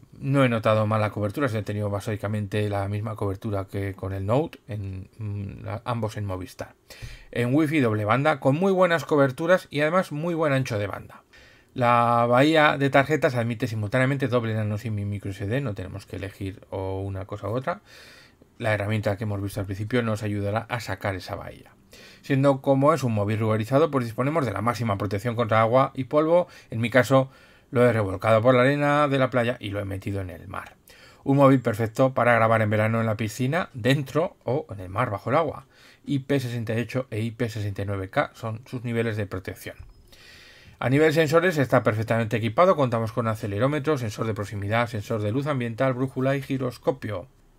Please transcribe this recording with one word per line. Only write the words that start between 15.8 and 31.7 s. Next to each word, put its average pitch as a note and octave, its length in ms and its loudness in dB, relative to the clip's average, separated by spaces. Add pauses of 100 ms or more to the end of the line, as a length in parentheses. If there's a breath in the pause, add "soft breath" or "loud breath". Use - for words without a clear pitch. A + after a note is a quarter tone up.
que - 120 -12
elegir F#2+ 540 -10
o F#2+ 320 -6
una G2 240 -8
cosa G2+ 220 -10
u G#2 40 -4
otra. D3+ 280 -4 (800 loud breath)
La A2 160 0
herramienta G2+ 420 -2
que - 60 -8
hemos G#2 180 -4
visto G2+ 200 -6
al F#2+ 60 -6
principio G#2+ 360 -2
nos A2 220 -4
ayudará G2+ 440 -2
a A#2+ 120 -4
sacar G2 340 -6
esa F2+ 220 -10
bahía. F2 340 -14 (520 loud breath)
Siendo C#3 380 2
como C#3 320 4
es C#3+ 120 0
un A#2+ 80 0
móvil G#2 260 0
ruberizado, A2 540 2
pues C3 120 0
disponemos C3+ 400 -2
de A2 80 -2
la G2 100 -4
máxima A2+ 360 0
protección G#2+ 380 -4
contra A2 240 2
agua B2 340 4
y C3 100 -6
polvo. D#3 440 2 (220 loud breath)
En A2+ 100 -6
mi A#2 100 -2
caso, C3 400 4 (420 loud breath)
lo B2 140 6
he A#2+ 60 4
revolcado A2 500 2
por B2+ 100 6
la B2 100 6
arena C#3+ 440 4
de C#3 100 0
la C3 140 2
playa A#2+ 300 0
y G2+ 100 -8
lo G2+ 80 -4
he G#2 60 -4
metido G2 360 -6
en F#2 100 -8
el F2+ 180 -14
mar. F#2 260 -12 (480 loud breath)
Un C#3 140 2
móvil C3+ 240 8
perfecto A#2 540 0